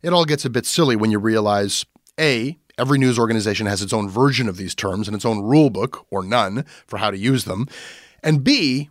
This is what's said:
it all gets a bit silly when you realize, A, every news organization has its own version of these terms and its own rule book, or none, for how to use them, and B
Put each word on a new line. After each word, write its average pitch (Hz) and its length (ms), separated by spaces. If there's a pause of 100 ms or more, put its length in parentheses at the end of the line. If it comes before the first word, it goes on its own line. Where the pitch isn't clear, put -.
it 175 120
all 170 100
gets 147 220
a 127 40
bit 117 140
silly 139 320
when 110 140
you 104 80
realize, 101 680 (340)
A, 143 400 (200)
every 135 180
news 127 220
organization 110 480
has 101 160
its 95 100
own 107 160
version 123 400
of 90 80
these 92 180
terms 98 320
and 104 80
its 104 120
own 110 160
rule 139 260
book, 104 420
or 95 140
none, 110 400 (220)
for - 100
how 104 140
to 98 80
use 123 260
them, 101 240 (540)
and 156 200
B 147 480